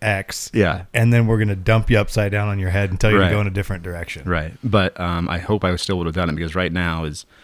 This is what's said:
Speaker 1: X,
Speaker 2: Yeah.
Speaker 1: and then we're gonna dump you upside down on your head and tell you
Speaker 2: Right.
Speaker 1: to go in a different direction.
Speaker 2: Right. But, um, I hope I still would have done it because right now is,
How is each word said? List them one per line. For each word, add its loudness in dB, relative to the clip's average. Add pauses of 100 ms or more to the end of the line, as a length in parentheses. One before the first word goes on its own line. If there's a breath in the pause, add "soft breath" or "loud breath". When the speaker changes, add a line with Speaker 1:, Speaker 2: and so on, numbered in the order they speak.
Speaker 1:
X, -4
Speaker 2:
Yeah. 0 (100)
Speaker 1:
and 4
then 4
we're 2
gonna 0
dump 2
you 6
upside 0
down -2
on -2
your -2
head 0
and -4
tell 4
you 6
Speaker 2:
Right. 4
Speaker 1:
to 2
go 2
in 0
a -2
different -4
direction. -8
Speaker 2:
Right. -2 (120)
But, 2
um, -2
I -2
hope -2
I 2
still -2
would -2
have -4
done 0
it -2
because -4
right 0
now -2
is, -8 (180 soft breath)